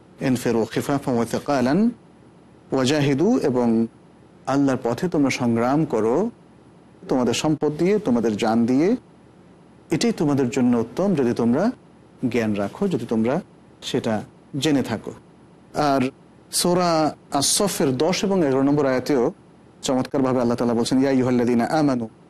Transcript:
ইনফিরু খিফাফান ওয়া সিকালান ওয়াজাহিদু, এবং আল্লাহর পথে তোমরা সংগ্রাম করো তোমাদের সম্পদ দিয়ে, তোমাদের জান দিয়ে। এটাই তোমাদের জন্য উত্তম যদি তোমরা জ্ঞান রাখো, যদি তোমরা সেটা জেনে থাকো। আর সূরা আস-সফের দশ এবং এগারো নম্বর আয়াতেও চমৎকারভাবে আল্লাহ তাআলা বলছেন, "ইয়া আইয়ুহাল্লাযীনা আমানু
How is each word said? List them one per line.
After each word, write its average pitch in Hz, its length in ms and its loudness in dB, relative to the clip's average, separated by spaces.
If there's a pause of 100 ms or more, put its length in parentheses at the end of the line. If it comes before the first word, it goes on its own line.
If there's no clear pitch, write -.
(200)
ইনফিরু 120 440 0
খিফাফান 135 500 -2
ওয়া 117 120 0
সিকালান 139 640 0 (840)
ওয়াজাহিদু, 143 640 2
এবং 120 480 0 (600)
আল্লাহর 135 360 0
পথে 117 260 -2
তোমরা 143 220 0
সংগ্রাম 123 540 0
করো 127 460 0 (800)
তোমাদের 123 260 0
সম্পদ 151 440 0
দিয়ে, 190 200 2
তোমাদের 117 380 0
জান 113 300 0
দিয়ে। 151 300 2 (920)
এটাই 220 220 0
তোমাদের 143 380 0
জন্য 123 260 2
উত্তম 170 380 0
যদি 127 180 2
তোমরা 120 380 0 (580)
জ্ঞান 110 260 -2
রাখো, 101 340 -4
যদি 123 180 -4
তোমরা 117 340 0 (420)
সেটা 113 400 -4 (360)
জেনে 143 240 2
থাকো। - 300 -8 (640)
আর 139 360 0 (420)
সূরা 175 640 0 (160)
আস-সফের 143 640 0
দশ 160 280 0
এবং 190 160 0
এগারো 135 220 2
নম্বর 143 240 2
আয়াতেও 127 460 0 (500)
চমৎকারভাবে 131 580 0
আল্লাহ 120 160 0
তাআলা 120 180 0
বলছেন, 117 240 0
"ইয়া 135 120 2
আইয়ুহাল্লাযীনা 123 540 2
আমানু 135 440 0 (220)